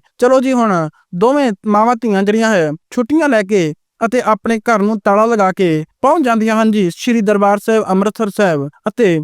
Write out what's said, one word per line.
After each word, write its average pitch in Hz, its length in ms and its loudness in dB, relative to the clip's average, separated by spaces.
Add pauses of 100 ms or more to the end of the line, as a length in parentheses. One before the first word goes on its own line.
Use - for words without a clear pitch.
(180)
ਚਲੋ 262 220 2
ਜੀ, 262 140 -2
ਹੁਣ 190 360 0 (260)
ਦੋਵੇਂ 254 360 0 (160)
ਮਾਵਾਂ 220 340 2
ਧੀਆਂ 202 220 0
ਜਿਹੜੀਆਂ 220 280 0
ਹੈ, 160 200 0 (200)
ਛੁੱਟੀਆਂ 285 380 0
ਲੈ 220 140 2
ਕੇ 185 300 0 (320)
ਅਤੇ 240 200 -2
ਆਪਣੇ 220 340 -2
ਘਰ 220 220 0
ਨੂੰ 208 180 0
ਤਾਲਾ 208 260 2
ਲਗਾ 208 260 0
ਕੇ 165 320 -2 (180)
ਪਹੁੰਚ 294 240 2
ਜਾਂਦੀਆਂ 220 360 0
ਹਨ 220 100 2
ਜੀ 202 180 0
ਸ਼੍ਰੀ 233 320 -2
ਦਰਬਾਰ 208 380 2
ਸਾਹਿਬ 220 320 0
ਅੰਮ੍ਰਿਤਸਰ 202 380 -2
ਸਾਹਿਬ 160 380 -2 (200)
ਅਤੇ 185 360 0